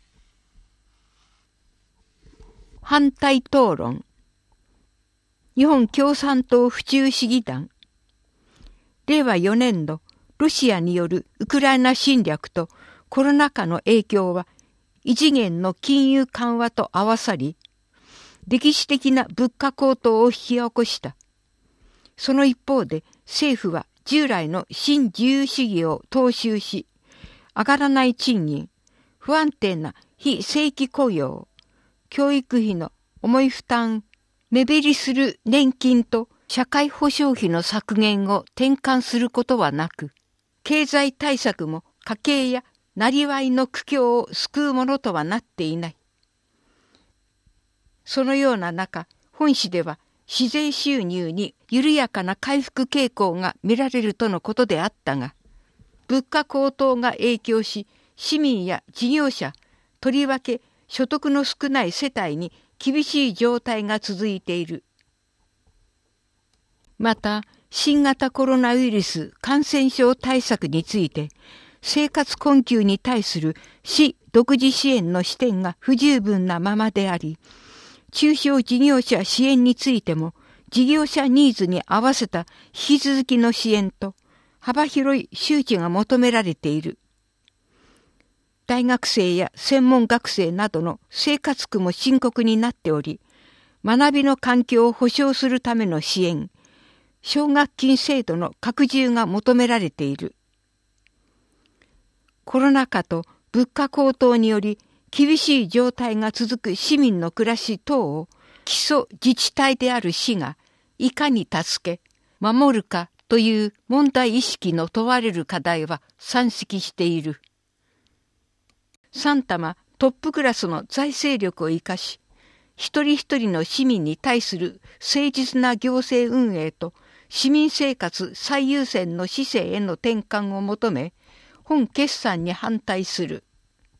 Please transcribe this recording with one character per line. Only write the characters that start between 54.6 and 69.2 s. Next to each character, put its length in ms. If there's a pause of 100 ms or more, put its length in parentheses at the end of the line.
で 120
あ 60
っ 80 (100)
た 120
が、 180 (760)
物 220
価 160
高 260
騰 240
が 180
影 260
響 240
し、 240 (280)
市 220
民 280
や 260
事 180
業 220
者、 220 (460)
と 120
り 160
わ 120
け 220 (260)
所 200
得 240
の 120
少 280
な 120
い 80
世 240
帯 220
に 160 (240)
厳 260
し 260
い 40
状 260
態 240
が 160
続 280
い 140
て 160
い 80
る。 180 (2250)
ま 160
た、 280 (280)
新 320
型 260
コ 160
ロ 120
ナ 180
ウ 40
イ 120
ル 100
ス 300 (100)